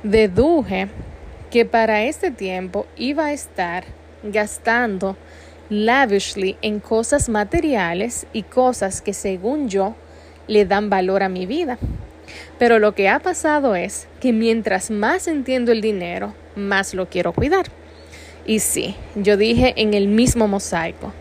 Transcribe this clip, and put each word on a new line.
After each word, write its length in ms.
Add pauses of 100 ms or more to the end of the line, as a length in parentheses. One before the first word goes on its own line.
Deduje 840 (640)
que 140
para 380
este 280
tiempo 640
iba 320
a 60
estar 500 (400)
gastando 960 (520)
lavishly 920
en 180
cosas 500
materiales 1040
y 100
cosas 580
que, 120
según 560
yo, 260 (520)
le 180
dan 240
valor 340
a 60
mi 160
vida. 320 (800)
Pero 200
lo 160
que 140
ha 100
pasado 560
es 320 (120)
que 140
mientras 580
más 360
entiendo 440
el 100
dinero, 520 (220)
más 380
lo 160
quiero 240
cuidar. 320 (800)
Y 140
sí, 360 (200)
yo 220
dije 400
en 160
el 140
mismo 400
mosaico 720